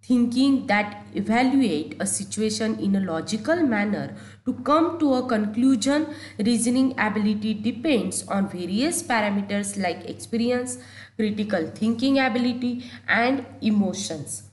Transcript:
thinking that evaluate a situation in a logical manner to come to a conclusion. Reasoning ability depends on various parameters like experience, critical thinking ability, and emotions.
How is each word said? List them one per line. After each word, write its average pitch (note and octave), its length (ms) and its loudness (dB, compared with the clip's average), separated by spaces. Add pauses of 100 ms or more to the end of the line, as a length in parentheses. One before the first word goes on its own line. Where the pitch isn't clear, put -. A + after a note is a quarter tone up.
thinking B3 640 2
that G#3 460 0
evaluate A3 880 2
a F#3+ 40 -2
situation G#3+ 720 -2
in G3+ 200 0
a - 20 2
logical F#3+ 640 0
manner G3+ 540 0 (260)
to B3+ 100 -2
come E4 460 2
to C#4+ 140 4
a B3+ 120 0
conclusion. A#3+ 880 2 (260)
Reasoning A#3+ 600 2
ability G#3+ 540 0
depends G#3+ 720 -2
on G3 220 0
various G3+ 520 -2
parameters G3+ 800 -2
like F3 280 -4
experience, B3 680 -2 (380)
critical G#3 520 0
thinking B3 520 2
ability, B3 640 0 (240)
and B3 380 2 (160)
emotions. F#3 920 -2